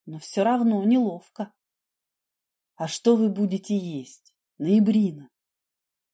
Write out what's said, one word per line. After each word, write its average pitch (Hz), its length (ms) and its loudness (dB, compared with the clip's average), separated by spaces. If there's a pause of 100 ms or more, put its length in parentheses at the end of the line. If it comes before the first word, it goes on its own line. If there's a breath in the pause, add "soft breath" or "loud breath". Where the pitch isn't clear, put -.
но 160 140 -14
все - 240 -4
равно 233 400 2
неловко. 214 680 -2 (1200)
«А 160 120 -8
что 233 280 2
вы 220 140 2
будете 196 480 -4
есть, 160 580 -10 (220)
ноябрина?» 196 720 2 (840)